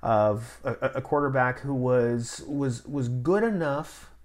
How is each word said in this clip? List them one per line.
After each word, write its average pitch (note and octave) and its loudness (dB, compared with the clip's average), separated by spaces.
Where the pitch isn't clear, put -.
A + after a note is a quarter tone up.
of G#2+ 2
a, B2 -2
a, C3 -2
a C3 -2
quarterback C3+ 0
who C#3 -4
was, A#2+ 0
was, C#3 -2
was C#3 -2
good C#3+ 2
enough D#3+ -2